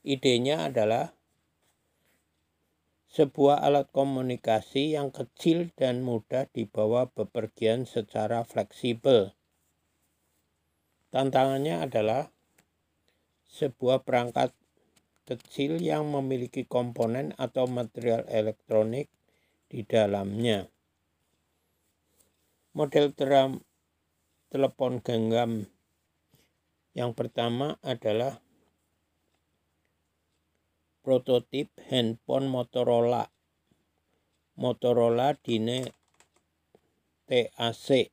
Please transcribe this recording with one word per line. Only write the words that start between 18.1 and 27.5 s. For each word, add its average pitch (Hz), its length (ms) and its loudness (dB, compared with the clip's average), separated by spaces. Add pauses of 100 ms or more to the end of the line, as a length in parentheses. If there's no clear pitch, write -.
elektronik 110 800 0 (640)
di 113 160 -10
dalamnya. 101 800 0 (2000)
Model 147 400 2
teram-, 135 480 2 (880)
telepon 127 480 -2
genggam 113 720 -2 (1300)
yang 120 180 -4
pertama 120 720 -4